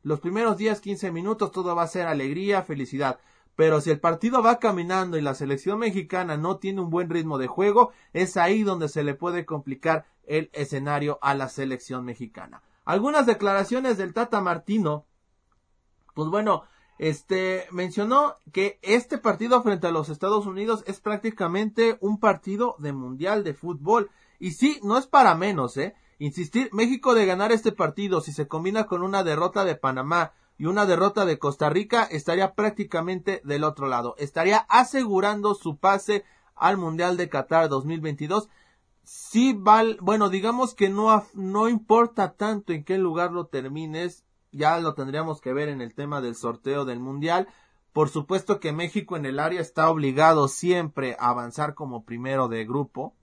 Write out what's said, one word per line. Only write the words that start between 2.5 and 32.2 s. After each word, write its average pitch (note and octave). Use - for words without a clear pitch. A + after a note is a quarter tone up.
felicidad, C#3
pero D#3
si D#3+
el D3
partido A3
va A#3
caminando F3+
y D3+
la C#3
selección C#3+
mexicana F#3
no F3
tiene G3
un E3+
buen E3+
ritmo D#3+
de C3
juego, G3+
es F3+
ahí G3
donde F3+
se D3
le C#3+
puede F3
complicar D#3
el D#3
escenario D3
a C#3
la C3+
selección C3
mexicana. A2+
Algunas B3+
declaraciones G#3
del F#3
Tata A3+
Martino, E3+
pues D#3
bueno, G3+
este, F#3
mencionó G#3
que G3
este A#3+
partido A#3
frente F#3
a E3+
los D#3
Estados G3+
Unidos G#3+
es F#3+
prácticamente G#3+
un G#3
partido G#3+
de D3
mundial C#3
de D3+
fútbol. F3
Y F3+
sí, C#4+
no G#3
es C4
para B3
menos, E3
¿eh? E3+
Insistir, F3
México A#3+
de A3
ganar G3
este A3
partido, F#3
si D3
se C#3+
combina F#3+
con F3+
una G3
derrota F3
de E3
Panamá C#3
y D3
una G3+
derrota G3
de E3
Costa D3
Rica, G#3+
estaría F3